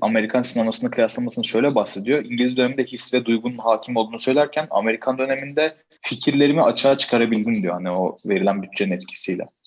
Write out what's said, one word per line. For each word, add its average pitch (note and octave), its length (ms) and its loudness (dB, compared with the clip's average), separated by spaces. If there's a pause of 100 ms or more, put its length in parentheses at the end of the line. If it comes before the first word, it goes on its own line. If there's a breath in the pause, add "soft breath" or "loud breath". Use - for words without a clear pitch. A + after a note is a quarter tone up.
Amerikan A2 400 2
sinemasını A#2+ 500 -2
kıyaslamasını A#2+ 540 -2
şöyle C3 300 2
bahsediyor. A2 500 0
İngiliz B2 320 0
döneminde B2+ 260 0
his - 300 -6
ve B2 120 0
duygunun A#2 320 -2
hakim A2+ 380 0
olduğunu A2+ 240 -2
söylerken C#3+ 520 0
Amerikan A2+ 460 0
döneminde C#3 580 -2 (260 soft breath)
fikirlerimi C#3+ 600 2
açığa C3+ 340 4
çıkarabildim A2+ 680 2
diyor. F2 100 0
Hani F2+ 180 -4
o F2+ 340 -2
verilen G2 380 2
bütçenin F#2+ 280 -2
etkisiyle. - 560 -6 (200)